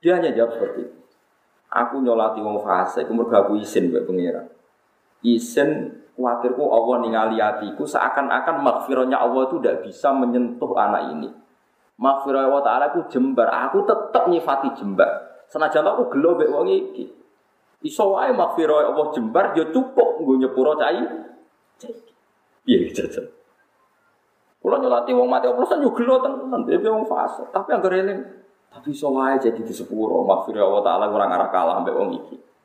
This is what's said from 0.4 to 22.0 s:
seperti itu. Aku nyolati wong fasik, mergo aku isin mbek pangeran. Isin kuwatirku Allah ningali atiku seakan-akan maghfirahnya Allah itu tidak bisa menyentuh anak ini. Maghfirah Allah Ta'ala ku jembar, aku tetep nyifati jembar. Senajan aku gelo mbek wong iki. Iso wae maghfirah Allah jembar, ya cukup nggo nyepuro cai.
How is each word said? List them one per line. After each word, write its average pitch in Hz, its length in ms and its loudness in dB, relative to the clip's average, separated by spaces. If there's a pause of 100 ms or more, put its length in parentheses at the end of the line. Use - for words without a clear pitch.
seperti - 320 -6
itu. - 80 -20 (720)
Aku 123 320 0
nyolati 110 400 0
wong 104 240 -4
fasik, 92 480 -2
mergo 117 240 0
aku 104 240 2
isin 87 320 0
mbek - 160 -2
pangeran. 87 400 -4 (720)
Isin 139 800 0 (160)
kuwatirku 123 420 0
Allah 117 360 2 (100)
ningali 113 320 0
atiku 107 480 -2
seakan-akan 143 800 0
maghfirahnya 131 500 0
Allah 127 300 0
itu 165 160 -4
tidak 104 240 -2
bisa 139 240 -2
menyentuh 123 640 -2
anak 101 400 0
ini. 76 160 -10 (720)
Maghfirah 135 480 2
Allah 143 160 2
Ta'ala 127 240 2
ku 165 160 -4
jembar, 127 400 2
aku 190 400 0
tetep - 400 2
nyifati 139 480 0
jembar. 98 340 0 (380)
Senajan 151 400 0
aku - 240 0
gelo 151 240 2
mbek 156 160 2
wong 147 160 0
iki. - 400 -2 (800)
Iso 196 320 0
wae 247 160 0
maghfirah 156 560 2
Allah 147 240 0
jembar, 135 400 0
ya 160 160 0
cukup - 480 2
nggo 139 240 2
nyepuro 131 320 2
cai. 170 240 0 (1700)